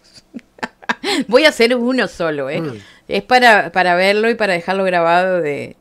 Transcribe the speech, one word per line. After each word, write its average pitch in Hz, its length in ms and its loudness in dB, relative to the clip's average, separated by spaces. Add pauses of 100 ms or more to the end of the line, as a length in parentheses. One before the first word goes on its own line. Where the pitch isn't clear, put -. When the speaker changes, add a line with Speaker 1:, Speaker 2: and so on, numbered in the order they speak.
(680)
Speaker 1:
<laughs> - 600 -6
Voy 254 160 0
a 302 60 6
hacer 240 260 0
uno 240 320 -2
solo, 151 420 -6
¿eh? 160 120 -6
Speaker 2:
Mm. 135 160 -8 (320)
Speaker 1:
Es 202 140 -2
para, 226 500 4
para 180 220 2
verlo 202 340 2
y 233 60 0
para 208 180 -2
dejarlo 190 320 -2
grabado 180 560 2
de, 139 400 -6